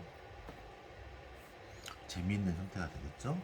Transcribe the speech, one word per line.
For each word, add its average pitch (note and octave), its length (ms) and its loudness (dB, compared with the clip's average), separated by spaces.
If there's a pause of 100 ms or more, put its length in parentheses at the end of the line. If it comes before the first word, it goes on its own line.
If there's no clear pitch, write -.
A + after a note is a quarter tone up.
(2000)
재미있는 F#2 480 6
형태가 F#2 340 2
되겠죠. D2 540 0